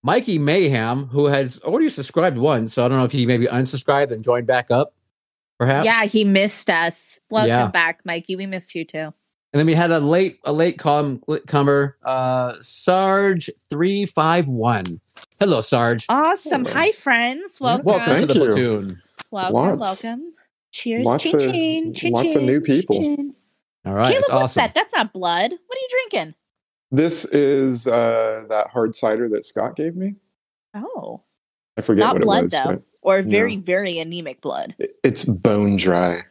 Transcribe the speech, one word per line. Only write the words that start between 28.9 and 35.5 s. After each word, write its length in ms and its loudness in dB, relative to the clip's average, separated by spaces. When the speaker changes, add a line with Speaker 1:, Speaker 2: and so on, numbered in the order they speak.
Speaker 3:
cider 340 0
that 160 -2
Scott 300 -6
gave 200 -6
me. 180 -6
Speaker 2:
Oh. 460 -12
Speaker 3:
I 60 -8
forget 240 4
Speaker 2:
Not 80 2
Speaker 3:
what 80 2
it 40 2
Speaker 2:
blood, 180 4
Speaker 3:
was, 80 -2
Speaker 2:
though. 140 -2
Speaker 3:
but 160 -4
Speaker 2:
Or 220 2
Speaker 3:
no. 60 -4
Speaker 2:
very, 280 2
very 400 -2
anemic 440 -10
blood. 360 -6
Speaker 3:
It, 260 -8
it's 220 0
bone 520 2